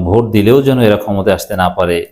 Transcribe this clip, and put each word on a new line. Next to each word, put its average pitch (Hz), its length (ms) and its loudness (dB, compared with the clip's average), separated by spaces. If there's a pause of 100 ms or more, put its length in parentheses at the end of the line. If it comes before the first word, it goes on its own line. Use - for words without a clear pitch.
ভোট 104 260 2
দিলেও 107 320 4
যেন 135 180 0
এরা 104 240 2
ক্ষমতায় 98 340 -2
আসতে - 240 -10
না 90 140 2
পারে, 87 200 -2 (160)